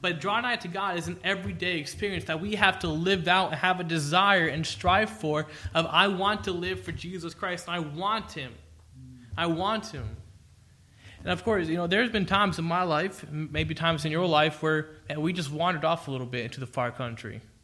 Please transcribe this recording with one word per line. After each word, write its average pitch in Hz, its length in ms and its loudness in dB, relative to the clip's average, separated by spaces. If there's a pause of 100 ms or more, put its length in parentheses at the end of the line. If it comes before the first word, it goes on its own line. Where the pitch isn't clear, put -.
But 175 180 0
draw 202 220 0
nigh 240 140 0
to 190 120 -8
God 190 300 -2
is 165 100 -4
an 175 160 -8
everyday 180 540 0
experience 175 460 -4
that 160 140 -2
we 208 180 -2
have 190 240 4
to 175 80 -2
live 170 380 2
out 185 240 4
and 156 80 -4
have 180 220 2
a 180 40 -4
desire 165 640 4
and 151 180 -2
strive 190 440 2
for 151 380 -2 (280)
of, 165 120 4
"I 180 220 6
want 196 360 0
to 196 80 -2
live 180 280 -2
for 170 120 -8
Jesus 170 400 -8
Christ, 180 340 -4
and 175 80 -2
I 175 40 0
want 185 540 -2
him. 131 200 -8 (840)
I 170 80 2
want 196 400 0
him." 123 320 -8 (1000)
And - 120 -4
of 180 100 -2
course, 202 240 2
you 160 100 0
know, 175 100 0
there's 220 240 2
been 208 160 0
times 196 320 4
in 165 80 -2
my 170 160 2
life, 160 440 0
m-, 151 240 -6
maybe 156 240 -2
times 160 300 0
in 156 80 0
your 175 140 2
life, 156 360 4
where, 156 280 2 (180)
man, 151 140 -4
we 160 100 2
just 165 180 -2
wandered 160 340 0
off 165 240 0
a - 20 -6
little 127 160 -4
bit 123 180 -4
into - 160 -8
the 127 60 -8
far 123 260 -2
country. 113 480 -8 (240)